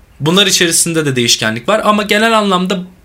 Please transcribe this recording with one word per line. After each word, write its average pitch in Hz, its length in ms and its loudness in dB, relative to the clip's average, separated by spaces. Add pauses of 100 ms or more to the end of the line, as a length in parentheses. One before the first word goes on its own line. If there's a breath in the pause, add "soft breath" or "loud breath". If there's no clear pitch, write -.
(200)
bunlar 180 260 2
içerisinde 165 600 0
de 131 100 -2
değişkenlik 117 520 -2
var 214 160 2
ama 208 180 2
genel 214 360 2
anlamda 185 460 -2 (200)